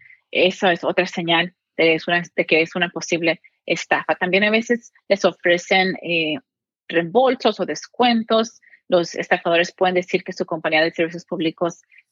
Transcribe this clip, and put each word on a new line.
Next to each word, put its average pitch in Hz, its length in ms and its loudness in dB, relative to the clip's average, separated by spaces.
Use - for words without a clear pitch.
Esa 185 400 2
es 170 120 -2
otra 180 220 0
señal 170 480 -2
de, 160 180 4
es 160 140 -4
una, 175 160 0
de 175 120 0
que 160 160 2
es - 120 -6
una 180 140 -2
posible 165 520 -4
estafa. 160 480 -2
También 190 280 0
a 208 60 2
veces 233 420 -2
les 196 160 0
ofrecen, 180 760 0
eh, 160 360 -4
reembolsos 214 680 0
o 185 60 -2
descuentos. 226 960 0
Los 175 280 0
estafadores 175 580 0
pueden 185 220 0
decir 180 280 -2
que - 80 -12
su 185 140 -6
compañía 160 360 -2
de 165 100 2
servicios 170 340 -4
públicos 165 560 -4